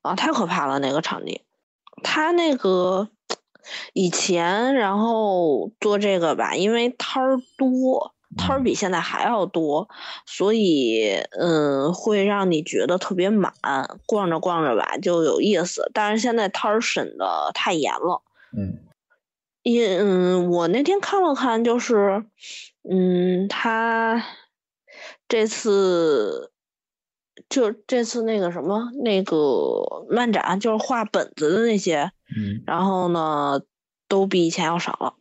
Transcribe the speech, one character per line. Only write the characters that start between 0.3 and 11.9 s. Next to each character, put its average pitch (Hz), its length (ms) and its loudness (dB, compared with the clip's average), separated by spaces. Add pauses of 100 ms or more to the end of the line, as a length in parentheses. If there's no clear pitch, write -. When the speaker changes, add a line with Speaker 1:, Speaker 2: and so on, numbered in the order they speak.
Speaker 1:
可 233 120 0
怕 170 200 -4
了， 139 140 -2
那 135 120 -2
个 156 100 0
场 - 220 -8
地。 - 200 -10 (600)
他 311 280 0
那 339 260 2
个 185 500 0 (840)
以 185 160 0
前， 190 680 0
然 202 240 2
后 190 800 2
做 208 180 2
这 202 220 2
个 160 160 2
吧， 110 200 -4
因 196 180 0
为 233 160 0
摊 - 340 -4
儿 262 140 2 (200)
多， 262 560 0 (240)
摊 269 200 0
儿 277 40 0
比 240 140 2
现 185 160 -2
在 170 80 0
还 - 240 -4
要 208 220 2
多， 160 440 -2
Speaker 2:
嗯。 - 60 -20 (300)
Speaker 1:
所 202 280 0
以， 123 600 2 (260)
嗯， 147 540 2